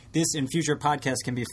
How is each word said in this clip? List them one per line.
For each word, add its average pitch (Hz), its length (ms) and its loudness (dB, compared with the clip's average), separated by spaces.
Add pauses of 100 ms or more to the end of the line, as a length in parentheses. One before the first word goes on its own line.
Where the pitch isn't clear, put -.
(140)
This 160 220 2
and 135 140 0
future 151 280 0
podcasts 139 480 0
can 123 100 -2
be 123 180 -2